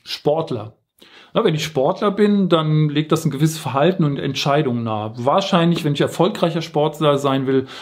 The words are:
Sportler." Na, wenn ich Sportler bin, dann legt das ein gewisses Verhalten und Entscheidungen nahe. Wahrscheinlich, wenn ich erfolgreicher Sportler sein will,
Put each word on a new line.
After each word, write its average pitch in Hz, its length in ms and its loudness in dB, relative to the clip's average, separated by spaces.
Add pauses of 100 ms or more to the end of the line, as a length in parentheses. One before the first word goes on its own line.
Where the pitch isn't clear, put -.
Sportler." 135 720 -4 (560)
Na, 220 100 2
wenn 185 100 2
ich 151 120 -4
Sportler 180 440 0
bin, 202 380 2
dann 156 400 2
legt 151 240 -2
das 160 140 0
ein 151 40 0
gewisses 151 280 0
Verhalten 151 480 0
und 143 120 -2
Entscheidungen 139 680 -2
nahe. 110 340 -4
Wahrscheinlich, 165 680 2
wenn 147 100 0
ich 147 80 0
erfolgreicher 165 600 0
Sportler 151 560 0
sein 135 280 0
will, 131 220 0 (140)